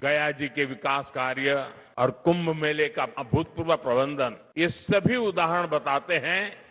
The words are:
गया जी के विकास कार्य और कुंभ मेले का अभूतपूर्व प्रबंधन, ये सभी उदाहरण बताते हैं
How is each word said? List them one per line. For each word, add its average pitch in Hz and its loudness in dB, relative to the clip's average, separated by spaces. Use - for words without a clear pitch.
गया 147 0
जी 143 -4
के 143 0
विकास 135 -2
कार्य 135 0
और 127 4
कुंभ 170 2
मेले 151 0
का 156 -2
अभूतपूर्व 160 0
प्रबंधन, 135 0
ये 170 4
सभी 196 2
उदाहरण 175 0
बताते 143 0
हैं 180 -2